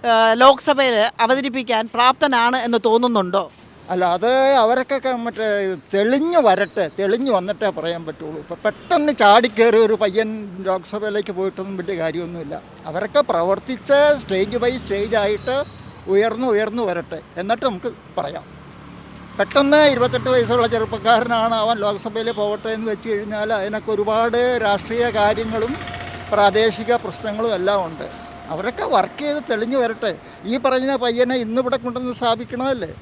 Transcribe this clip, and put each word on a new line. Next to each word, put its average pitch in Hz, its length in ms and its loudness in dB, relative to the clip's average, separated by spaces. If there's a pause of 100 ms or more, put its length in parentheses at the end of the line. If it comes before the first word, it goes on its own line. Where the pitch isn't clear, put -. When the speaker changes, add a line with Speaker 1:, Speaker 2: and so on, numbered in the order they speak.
Speaker 1:
ഏഹ്, 226 320 6
ലോക്സഭയിൽ 262 540 4 (300)
അവതരിപ്പിക്കാൻ 247 580 0 (100)
പ്രാപ്തനാണ് 247 720 2
എന്ന് 233 220 0
തോന്നുന്നുണ്ടോ? 220 560 2 (500)
Speaker 2:
അല്ല, 180 100 0 (140)
അത് 214 120 0 (340)
അവരൊക്കെ 262 420 0
ക-, 254 100 0 (100)
മറ്റേ 220 220 -4 (460)
തെളിഞ്ഞു 277 540 2
വരട്ടെ, 190 380 2 (140)
തെളിഞ്ഞു 226 380 0
വന്നിട്ടേ 185 400 -2
പറയാൻ 165 300 -4
പറ്റുള്ളൂ. 156 360 -12
ഇപ്പം - 220 -12
പെട്ടെന്ന് 302 560 0
ചാടിക്കേറി 220 680 6
ഒരു 214 160 2
പയ്യൻ 214 260 0 (400)
ലോക്സഭയിലേക്ക് 202 720 -4
പോയിട്ടൊന്നും 190 420 -6
വലിയ 185 220 -6
കാര്യമൊന്നുമില്ല. 165 520 -6 (360)
അവരൊക്കെ 190 400 0
പ്രവർത്തിച്ച് 202 680 0 (240)
stage 196 320 -2 (100)
by 247 80 0 (100)
stage 208 400 -4
ആയിട്ട് 214 340 -2 (560)
ഉയർന്നു 220 400 2
ഉയർന്നു 214 360 0
വരട്ടെ, 170 320 -6 (200)
എന്നിട്ട് 226 280 -4
നമുക്ക് 202 220 -6 (280)
പറയാം. 165 260 -8 (960)
പെട്ടെന്ന് 285 420 4 (120)
ഇരുപത്തെട്ട് 247 400 0
വയസ്സുള്ള 240 400 2
ചെറുപ്പക്കാരനാണ് 226 880 0
അവൻ 226 120 0 (100)
ലോക്സഭയിൽ 214 420 -4 (120)
പോകട്ടെ 208 380 -2
എന്ന് 220 140 -6
വെച്ച് 214 220 -6
കഴിഞ്ഞാൽ 208 360 -4 (100)
അതിനൊക്കെ 214 360 -6
ഒരുപാട് 220 440 0 (260)
രാഷ്ട്രീയ 226 400 0 (140)
കാര്യങ്ങളും 220 520 0 (600)
പ്രാദേശിക 208 580 2 (120)
പ്രശ്നങ്ങളും 214 540 -6
എല്ലാം 196 300 0
ഉണ്ട്. 160 180 -10 (480)
അവരൊക്കെ 196 400 -6
വർക്ക് 208 300 0
ചെയ്ത് 294 260 -2
തെളിഞ്ഞു 233 320 -2
വരട്ടെ. 220 300 -2 (400)
ഈ - 20 0 (120)
പറഞ്ഞ 262 260 0 (120)
പയ്യനെ 247 320 0 (100)
ഇന്ന് 226 180 -2
ഇവിടെ 254 220 -2
കൊണ്ടുവന്ന് 247 340 -6
സ്ഥാപിക്കണമല്ലേ? 240 720 -4 (100)